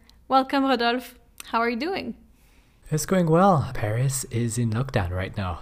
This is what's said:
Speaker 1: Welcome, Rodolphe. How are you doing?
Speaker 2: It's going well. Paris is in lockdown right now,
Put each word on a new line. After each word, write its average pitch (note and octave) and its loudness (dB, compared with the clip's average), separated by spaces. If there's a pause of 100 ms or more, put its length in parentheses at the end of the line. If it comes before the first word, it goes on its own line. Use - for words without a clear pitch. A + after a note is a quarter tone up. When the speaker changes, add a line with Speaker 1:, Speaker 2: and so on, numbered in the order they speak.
(280)
Speaker 1:
Welcome, C4+ 2
Rodolphe. A#3+ 0 (320)
How A#3 0
are A#3 0
you B3 -2
doing? D4+ -4 (760)
Speaker 2:
It's D3+ -2
going F3+ 2
well. F3 4
Paris A#2+ -2
is A#2 -2
in A#2 2
lockdown A2 -2
right F#2 -4
now, F2+ -4